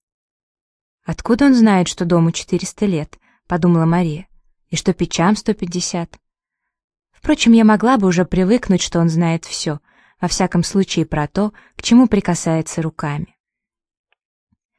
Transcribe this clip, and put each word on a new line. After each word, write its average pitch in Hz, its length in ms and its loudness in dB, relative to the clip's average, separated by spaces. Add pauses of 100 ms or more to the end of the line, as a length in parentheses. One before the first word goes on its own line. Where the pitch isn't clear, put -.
(1040)
«Откуда 226 400 0
он 269 80 6
знает, 214 340 4
что - 180 -6
дому 170 260 2
четыреста - 560 -6
лет?» — 160 320 -6 (280)
подумала 170 380 2
Мария, 165 420 -2 (420)
«и - 60 -8
что 180 180 0
печам 180 420 -2
сто 208 180 -4
пятьдесят?» 175 680 -8 (1000)
Впрочем, 214 320 2
я 226 140 6
могла 220 320 4
бы 196 100 0
уже 180 160 2
привыкнуть, 185 580 0
что - 180 -4
он 165 100 2
знает 165 340 -2
все, - 360 -8 (420)
во 180 80 -4
всяком 180 340 -2
случае 180 420 -2
про 151 220 -6
то, 208 240 -4 (240)
к - 60 -18
чему 240 260 4
прикасается 170 760 -2
руками. 156 540 -8 (1400)